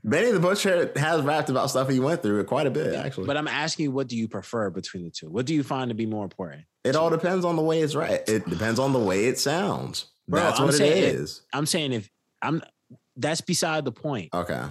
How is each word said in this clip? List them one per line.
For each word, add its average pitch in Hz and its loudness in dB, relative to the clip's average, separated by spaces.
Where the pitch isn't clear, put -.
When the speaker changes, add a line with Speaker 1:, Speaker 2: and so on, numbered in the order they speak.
Speaker 1:
Benny 165 4
the 196 4
Butcher 180 2
has 156 2
rapped 147 2
about 131 0
stuff 131 2
he 135 2
went 156 2
through 104 2
quite 143 0
a 127 0
bit, - -2
Speaker 2:
Yeah, 69 -4
Speaker 1:
actually. 80 -6
Speaker 2:
but 139 -2
I'm 151 -4
asking 156 -2
you, 139 0
what 131 -2
do 120 -6
you 113 -2
prefer 107 -4
between 90 -10
the 82 -12
two? - -14
What 110 -2
do 151 -2
you 147 2
find 131 -4
to 117 -4
be 110 -2
more 107 -4
important? 80 -12
Speaker 1:
It 131 2
all 165 4
depends 175 0
on 175 0
the 156 2
way 160 2
it's 151 0
right. 143 0
It 107 0
depends 110 -2
on 139 2
the 131 2
way 98 2
it 123 0
sounds. 143 -2
Speaker 2:
Bro, 151 0
Speaker 1:
That's - 2
Speaker 2:
I'm 139 4
Speaker 1:
what - 4
it 147 4
Speaker 2:
saying, 151 4
Speaker 1:
is. - -6
Speaker 2:
I'm 143 0
saying 151 0
if 110 -4
I'm, 151 0
that's 147 -2
beside 160 0
the 127 -2
point. 120 -4
Speaker 1:
Okay. 85 -4